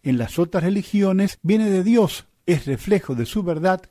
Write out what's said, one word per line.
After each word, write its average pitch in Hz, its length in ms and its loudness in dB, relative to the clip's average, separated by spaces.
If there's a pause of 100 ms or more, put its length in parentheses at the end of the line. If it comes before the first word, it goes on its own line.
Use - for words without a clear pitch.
en 127 140 0
las 117 200 -4
otras 175 240 0
religiones 196 800 0
viene 214 260 2
de 190 140 2
Dios, 220 460 0 (180)
es 170 200 0
reflejo 147 480 0
de 117 100 -2
su 208 180 -4
verdad, 175 380 0 (100)